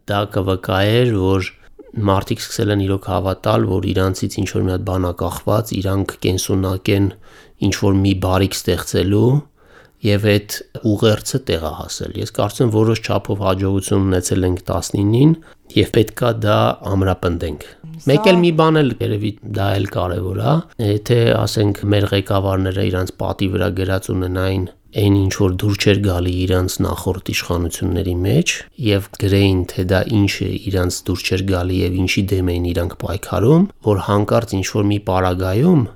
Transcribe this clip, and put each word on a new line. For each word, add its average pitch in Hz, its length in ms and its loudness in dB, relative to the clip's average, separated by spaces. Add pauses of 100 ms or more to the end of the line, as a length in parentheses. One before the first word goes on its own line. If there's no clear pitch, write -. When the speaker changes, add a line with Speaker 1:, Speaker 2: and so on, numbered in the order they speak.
Speaker 1:
դա 101 260 -2
կվկայեր, 101 840 0
որ 95 360 2 (420)
մարդիկ 101 520 0
սկսել 104 320 -2
են 101 80 0
իրոք 98 240 -2
հավատալ, 95 640 0
որ 95 180 0
իրանցից 95 520 -2
ինչ-որ 98 280 -2
մի 92 80 0
հատ 92 120 -4
բան 92 200 -2
ա 87 60 -2
կախված, 104 600 -2
իրանք 98 460 -2
կենսունակ 95 760 -2
են 98 160 2 (520)
ինչ-որ 98 360 0
մի 98 220 2
բարիք 92 400 0
ստեղծելու 95 720 0 (720)
և 101 260 0
այդ 104 300 2 (240)
ուղերձը 110 640 2
տեղ 80 260 -2
ա 73 40 -6
հասել։ - 440 -10
Ես 101 180 -8
կարծում 104 300 0
եմ, 113 80 2
որոշ 110 300 2
չափով 101 440 -4
հաջողություն 98 640 0
ունեցել 92 400 0
ենք 90 140 -2
տասնինին 107 720 2 (360)
և - 220 0
պետք - 300 2
ա 120 120 2
դա 110 240 2 (300)
ամրապնդենք։ 90 800 -2 (240)
Speaker 2:
Սա - 200 -4
Speaker 1:
Մեկ 208 160 4
էլ 185 140 6
մի 175 120 4
բան 160 280 4
էլ, 131 160 2
երևի 107 360 -2 (160)
դա 101 220 -2
էլ 101 160 0
կարևոր 92 540 -4
ա, 120 140 2 (240)
եթե, 107 400 0 (140)
ասենք, 107 520 0
մեր 101 240 2
ղեկավարները 95 800 -2
իրանց 92 240 -4
պատի 95 360 -4
վրա 92 220 -2
գրած 95 400 -4
ունենային 92 540 -2 (260)
այն, 101 260 2
ինչ 95 160 2
որ 95 220 2
դուր 101 240 -2
չէր 101 220 2
գալի 92 340 0
իրանց 92 440 0
նախորդ 90 520 -2
իշխանությունների 87 880 -2
մեջ, 101 340 2 (260)
և 101 360 0
գրեին, 98 480 2
թե 90 240 -4
դա 92 140 2 (100)
ինչ 101 240 2
է 95 240 -4
իրանց 90 420 -2
դուր - 240 -4
չէր 95 220 -2
գալի 92 320 0
և 90 180 0
ինչի 92 300 0
դեմ 92 260 0
էին 87 160 -2
իրանք 87 300 -4
պայքարում, 107 680 2 (120)
որ 101 240 0
հանկարծ 107 500 0
ինչ 95 160 -2
որ 101 200 0
մի 104 120 0
պարագայում 92 840 2 (140)